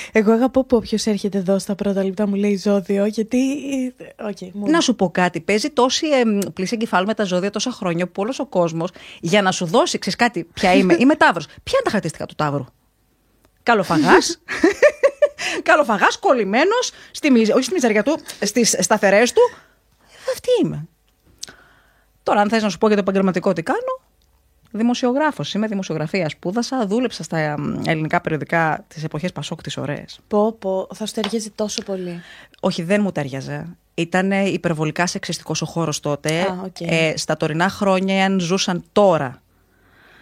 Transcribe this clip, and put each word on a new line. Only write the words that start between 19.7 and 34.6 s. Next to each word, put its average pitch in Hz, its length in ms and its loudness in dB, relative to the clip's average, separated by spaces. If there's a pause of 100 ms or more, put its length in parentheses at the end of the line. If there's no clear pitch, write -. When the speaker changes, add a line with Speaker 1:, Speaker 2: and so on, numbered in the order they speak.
Speaker 2:
Αυτή - 160 -6 (140)
είμαι. 151 240 -4 (1400)
Τώρα, 262 180 2
αν 208 80 2
θες 220 140 2
να 214 60 2
σου 175 80 -6
πω 220 100 2
για 214 80 4
το 202 60 2
επαγγελματικό 190 520 0
τι 170 100 -4
κάνω, 508 380 -4 (720)
δημοσιογράφος. 247 840 0
Είμαι, 208 140 -2
δημοσιογραφία 170 640 -4
σπούδασα, 233 580 -4
δούλεψα 220 360 -2
στα, 165 140 -6
εμ, 147 380 -2 (100)
ελληνικά 156 360 -2
περιοδικά 156 680 -4
τις - 160 -14
εποχές 156 280 -8
Πασόκ, 160 300 -12
τις - 160 -12
ωραίες. 135 500 -10
Speaker 1:
Πω, 214 260 0
πω, 190 400 -6
θα 214 120 -10
σου 202 80 -8
ταιριάζει 220 360 -4
τόσο 214 340 -6
πολύ. 180 380 -8 (380)
Speaker 2:
Όχι, 185 240 -2
δεν 202 180 2
μου 196 100 0
ταιριάζε. 143 560 -6 (260)
Ήτανε 185 540 0
υπερβολικά 160 600 -2